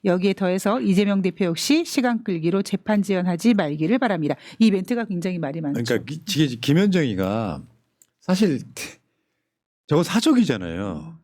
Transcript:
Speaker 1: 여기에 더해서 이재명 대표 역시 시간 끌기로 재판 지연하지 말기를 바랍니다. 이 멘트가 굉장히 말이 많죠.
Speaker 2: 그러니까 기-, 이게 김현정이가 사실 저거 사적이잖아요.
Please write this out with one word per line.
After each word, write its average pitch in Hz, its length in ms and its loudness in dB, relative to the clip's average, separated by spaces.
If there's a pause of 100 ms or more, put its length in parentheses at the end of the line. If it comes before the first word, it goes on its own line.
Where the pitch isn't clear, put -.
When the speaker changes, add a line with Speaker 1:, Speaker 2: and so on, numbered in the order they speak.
Speaker 1:
여기에 190 300 2
더해서 196 460 0
이재명 202 400 2
대표 185 260 -2
역시 269 380 0
시간 240 380 -2
끌기로 180 400 -2
재판 208 400 0
지연하지 185 520 0
말기를 160 440 0
바랍니다. 170 380 0 (240)
이 220 100 6
멘트가 208 360 -2
굉장히 180 340 -4
말이 156 200 -6
많죠. 143 220 -4
Speaker 2:
그러니까 117 240 -2
기-, 156 380 -2
이게 123 160 -2
김현정이가 113 1040 0 (560)
사실 185 400 2 (1300)
저거 156 160 4
사적이잖아요. 120 1200 0